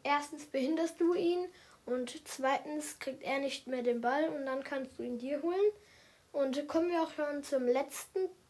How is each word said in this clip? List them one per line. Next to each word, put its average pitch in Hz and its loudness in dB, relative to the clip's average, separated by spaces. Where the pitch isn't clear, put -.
erstens 294 0
behinderst 311 0
du 349 6
ihn 349 2
und 254 -4
zweitens 294 -2
kriegt 269 -8
er 269 -2
nicht 277 -4
mehr 254 -2
den 240 2
Ball 285 2
und 294 -4
dann 269 -2
kannst 269 -6
du 233 -6
ihn 240 -4
dir 277 -2
holen. 370 4
Und 277 0
kommen 330 2
wir 339 2
auch 320 -6
schon 294 -2
zum 262 0
letzten 269 0